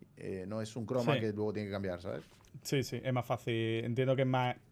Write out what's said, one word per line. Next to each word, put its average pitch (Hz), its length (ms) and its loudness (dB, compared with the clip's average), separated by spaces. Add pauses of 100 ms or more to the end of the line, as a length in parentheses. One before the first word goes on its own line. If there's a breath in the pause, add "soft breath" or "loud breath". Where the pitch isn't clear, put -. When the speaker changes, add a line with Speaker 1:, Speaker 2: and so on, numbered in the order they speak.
(160)
Speaker 1:
Eh, 95 320 -6
no 107 140 -4
es 107 140 -8
un 113 100 -4
croma 123 280 2
Speaker 2:
Sí. 123 60 2
Speaker 1:
que 110 120 0
luego 104 200 0
tiene 104 160 -4
que 98 40 -4
cambiar, 95 280 -2
¿sabes? 110 220 -6 (400)
Speaker 2:
Sí, 139 220 0
sí, 120 180 -6
es 131 100 0
más 123 140 0
fácil. 113 580 0
Entiendo 131 300 4
que 135 80 4
es 131 60 4
más 127 280 2 (160)